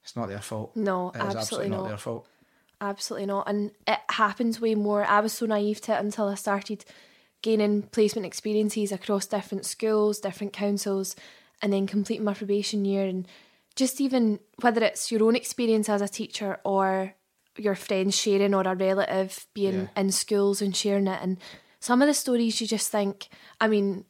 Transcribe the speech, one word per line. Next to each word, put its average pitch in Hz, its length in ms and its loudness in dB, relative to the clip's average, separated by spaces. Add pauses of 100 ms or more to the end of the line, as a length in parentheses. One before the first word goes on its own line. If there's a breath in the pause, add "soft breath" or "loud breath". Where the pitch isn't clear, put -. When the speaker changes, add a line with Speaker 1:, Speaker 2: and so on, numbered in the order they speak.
Speaker 1:
It's - 140 -16
not 113 120 -6
their 101 120 -8
fault. 110 360 -10
Speaker 2:
No, 185 340 -2
Speaker 1:
It - 60 -14
is 110 60 -6
Speaker 2:
absolutely 101 180 -4
Speaker 1:
absolutely - 300 -4
not 107 120 -4
Speaker 2:
not. - 60 -6
Speaker 1:
their 104 100 -8
fault. 117 280 -8 (540 soft breath)
Speaker 2:
Absolutely 202 460 -6
not. 196 220 -2
And 208 220 -2 (160)
it 220 120 0 (100)
happens 226 520 0
way 226 140 2
more. 208 300 2
I 208 160 6
was 220 120 0
so 233 140 -2
naive 208 360 0
to 220 120 -2
it 127 60 0
until 208 280 -2
I 202 60 -2
started 202 500 -4 (580 loud breath)
gaining 208 400 4
placement 208 440 0
experiences 214 680 0
across 196 340 -2
different 196 380 -4
schools, 214 540 0
different 196 340 -8
councils, 196 600 -2 (460 loud breath)
and 202 120 0
then 196 140 2
completing 208 380 -2
my 202 100 0
probation 202 500 -2
year. 196 220 0
And 185 220 -4 (480 loud breath)
just 262 240 0
even 247 400 2 (200)
whether 233 220 4
it's - 300 0
your 220 120 2
own 226 120 6
experience 220 520 2
as 208 140 2
a 202 60 -2
teacher - 560 -6
or 190 500 0 (420)
your 208 200 0
friends 190 400 0
sharing 196 380 4
or 190 80 4
a 185 120 0
relative 190 800 0
being 190 280 0
Speaker 1:
Yeah. 196 180 -4
Speaker 2:
in 196 100 2
schools 202 520 2
and 196 120 0
sharing 202 320 2
it. 190 160 -2
And 185 160 -2 (420 loud breath)
some 247 220 4
of 294 60 6
the 294 60 4
stories 233 460 2
you 220 60 -2
just 214 240 -2
think, 202 380 -2 (320 loud breath)
I 220 80 4
mean 202 420 2